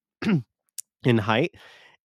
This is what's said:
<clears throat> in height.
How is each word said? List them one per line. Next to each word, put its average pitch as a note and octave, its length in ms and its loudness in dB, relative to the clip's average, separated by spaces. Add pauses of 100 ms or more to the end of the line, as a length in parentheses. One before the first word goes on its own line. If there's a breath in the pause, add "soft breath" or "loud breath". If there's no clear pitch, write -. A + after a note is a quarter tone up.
(220)
<clears throat> - 840 -6
in A#2 140 2
height. A2+ 360 -2 (540 loud breath)